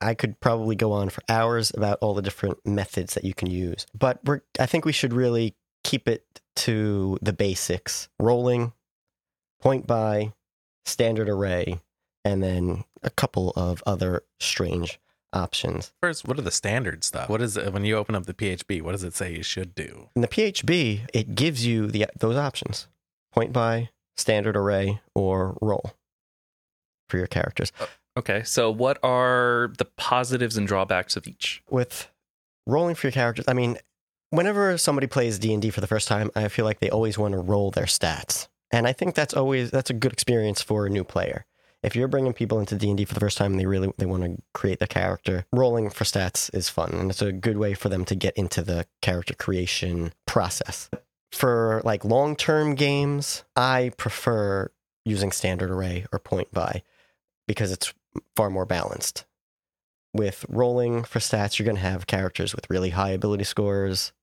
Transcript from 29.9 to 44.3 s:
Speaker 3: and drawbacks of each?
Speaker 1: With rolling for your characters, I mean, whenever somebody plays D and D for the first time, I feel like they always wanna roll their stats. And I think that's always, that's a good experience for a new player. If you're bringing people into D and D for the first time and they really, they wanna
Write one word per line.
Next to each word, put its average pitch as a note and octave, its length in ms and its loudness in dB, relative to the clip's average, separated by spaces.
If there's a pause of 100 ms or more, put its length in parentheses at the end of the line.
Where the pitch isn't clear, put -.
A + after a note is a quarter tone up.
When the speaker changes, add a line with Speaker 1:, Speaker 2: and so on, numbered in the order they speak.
Speaker 3:
and G#2 80 2
drawbacks F#2+ 500 0
of - 120 -6
each? - 420 -8
Speaker 1:
With - 400 -2 (560)
rolling E3 300 2
for - 100 -2
your C3 60 0
characters, A#2 360 0
I B2+ 60 2
mean, B2 240 0 (540)
whenever F#3+ 480 2
somebody C#3+ 260 2
plays A#2+ 320 0
D A2 160 2
and G#2 80 2
D G#2+ 80 2
for G2+ 120 -2
the G2 40 -2
first G#2+ 220 0
time, G#2+ 280 0
I G#2+ 120 2
feel A2 180 0
like G#2+ 140 0
they G2 100 2
always A2 280 2
wanna G#2 220 0
roll G2 300 2
their F#2+ 160 0
stats. - 600 -2 (240)
And A#2+ 160 4
I C3 60 2
think F3+ 200 -2
that's D3+ 200 0
always, C3 360 2
that's C3 220 0
a - 20 -2
good A#2 200 0
experience A2 500 0
for G#2 240 0
a - 20 0
new G2 140 0
player. - 420 -4 (380)
If - 120 -2
you're B2 120 2
bringing C3 260 2
people A2+ 260 0
into G#2 180 -2
D G#2 100 0
and G2+ 100 2
D G2+ 80 0
for - 80 -6
the G#2 60 -4
first G#2 180 2
time G2 140 2
and G2 80 2
they F#2+ 80 0
really, F#2+ 300 2
they F#2+ 100 0
wanna F#2 300 -2 (180)